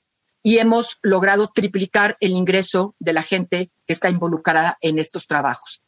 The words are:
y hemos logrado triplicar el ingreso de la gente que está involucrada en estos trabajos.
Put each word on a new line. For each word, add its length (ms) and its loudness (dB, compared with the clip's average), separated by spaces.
y 160 4
hemos 420 0
logrado 480 2
triplicar 720 0
el 140 0
ingreso 680 0
de 140 -2
la 100 0
gente 480 -4
que 60 -2
está 160 0
involucrada 720 0
en 180 0
estos 260 -6
trabajos. 640 -4